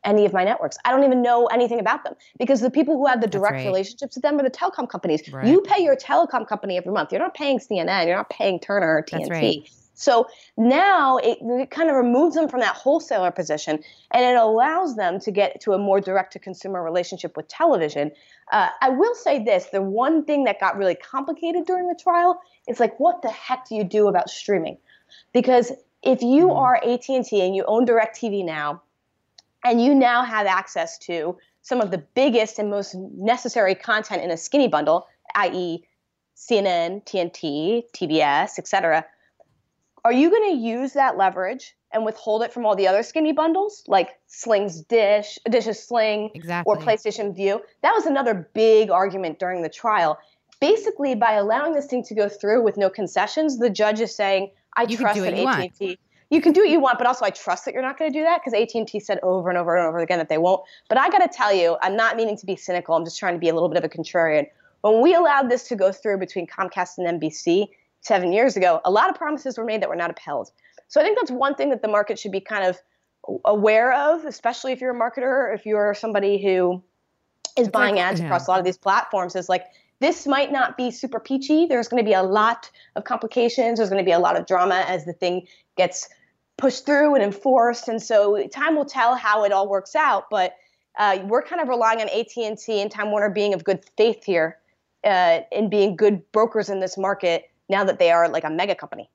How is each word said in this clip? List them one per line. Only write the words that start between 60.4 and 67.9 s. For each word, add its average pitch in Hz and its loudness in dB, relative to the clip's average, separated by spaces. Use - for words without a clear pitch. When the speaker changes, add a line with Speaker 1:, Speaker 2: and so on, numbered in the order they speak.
Speaker 1:
But 220 2
I 302 4
gotta 381 4
tell 208 0
you, 170 2
I'm 196 -2
not 226 0
meaning 220 -2
to 208 -18
be 185 -6
cynical. 175 -4
I'm 165 0
just 165 -12
trying 185 -4
to 170 -6
be 170 0
a 165 2
little 165 0
bit 160 0
of 160 -4
a 160 -2
contrarian. 160 0
When 220 4
we 330 6
allowed 285 4
this 240 -2
to 240 -4
go 190 2
through 196 -4
between 180 -8
Comcast 180 -6
and 180 -2
N 170 -2
B 156 -4
C 185 0